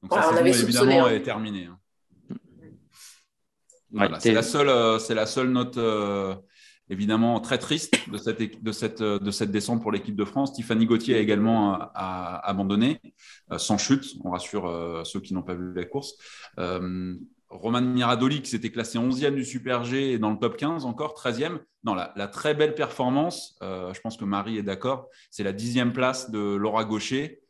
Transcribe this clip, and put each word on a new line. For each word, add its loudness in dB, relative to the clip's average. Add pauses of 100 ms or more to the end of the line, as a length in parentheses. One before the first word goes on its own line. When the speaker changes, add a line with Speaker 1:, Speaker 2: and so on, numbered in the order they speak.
Speaker 1:
Donc, -2
Speaker 2:
Ouais, 4
Speaker 1:
sa 6
Speaker 2:
on 6
Speaker 1:
saison, 6
Speaker 2:
avait 8
soupçonné, 6
Speaker 1:
évidemment, 8
Speaker 2:
hein. 6
Speaker 1:
est 2
terminée, -4
hein. -18 (2000)
Speaker 3:
Ouais, -8
Speaker 1:
Voilà, 4
Speaker 3:
t'es 4
Speaker 1:
c'est 8
la 6
seule, 4
euh, 6
c'est -2
la 2
seule 0
note, 0
euh, 0 (540)
évidemment 2
très -2
triste -2 (180)
de -8
cette, -4
de -4
cette, -4
de 0
cette -2
descente 0
pour -2
l'équipe -2
de 2
France. -2
Tiffany 0
Gauthier 2
a 4
également, 4
euh, -4 (180)
a -6
abandonné, 2 (540)
euh, -4
sans 0
chute. 2 (220)
On -4
rassure, -4
euh, -6
ceux -8
qui -10
n'ont -4
pas -8
vu -8
la -6
course. -8 (440)
Euh, -4 (340)
Romane -2
Miradoli, 2
qui -12
s'était -4
classée -6
onzième 0
du -4
Super -4
G 0
et 0
dans 0
le -2
top -2
quinze -4
encore, -6
treizième. -4 (260)
Non, 0
la, -6
la -4
très -2
belle 2
performance, -2
euh, -8
je -14
pense -8
que -8
Marie -2
est -4
d'accord, -4 (240)
c'est -8
la -2
dixième 0
place 0
de -4 (160)
Laura 2
Gaucher -4 (100)